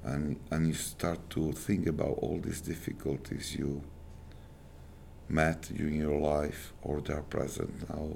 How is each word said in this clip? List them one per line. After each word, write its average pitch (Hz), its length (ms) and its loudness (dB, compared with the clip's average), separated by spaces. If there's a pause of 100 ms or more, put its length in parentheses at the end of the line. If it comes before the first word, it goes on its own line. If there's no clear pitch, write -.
and, 73 360 0 (120)
and 80 160 6
you 80 60 4
start - 560 -2
to 78 220 2
think 85 360 2
about 73 340 2
all 82 200 0
these 80 200 -2
difficulties - 920 -2
you 71 260 0 (1500)
met 80 460 4
during 76 220 2
your 76 240 4
life 73 640 2
or 73 200 0
they 71 120 -2
are 76 80 0
present - 680 -2
now 76 260 -2